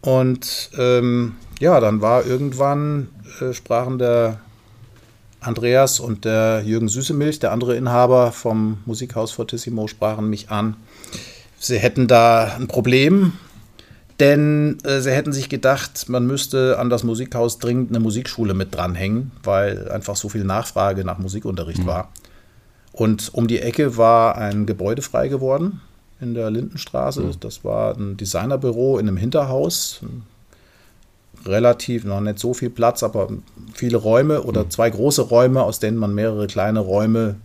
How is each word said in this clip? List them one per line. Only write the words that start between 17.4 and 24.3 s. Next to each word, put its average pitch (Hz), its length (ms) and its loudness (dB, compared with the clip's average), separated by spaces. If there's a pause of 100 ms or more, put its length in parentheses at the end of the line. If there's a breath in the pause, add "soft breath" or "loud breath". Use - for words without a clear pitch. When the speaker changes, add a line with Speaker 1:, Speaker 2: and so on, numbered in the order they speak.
Speaker 1:
dringend 120 320 -2
eine 117 100 0
Musikschule 110 540 -2
mit 95 200 -4
dranhängen, 98 560 -4 (120)
weil 98 480 0
einfach 101 260 -6
so 107 120 -8
viel 104 160 -4
Nachfrage 98 600 -2
nach 90 140 -6
Musikunterricht 92 640 -6
Speaker 2:
Mhm. 90 40 -2
Speaker 1:
war. 87 220 -4 (840 soft breath)
Und 110 420 0
um 117 120 0
die 113 140 0
Ecke 123 360 -2
war 113 420 6